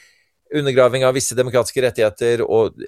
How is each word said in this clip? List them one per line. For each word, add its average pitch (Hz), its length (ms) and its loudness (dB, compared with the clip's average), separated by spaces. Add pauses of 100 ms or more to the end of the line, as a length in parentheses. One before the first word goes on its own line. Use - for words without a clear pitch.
(520)
undergraving 131 560 2
av 131 80 0
visse 127 180 -4
demokratiske 123 460 0
rettigheter 117 640 0
og 107 320 0 (120)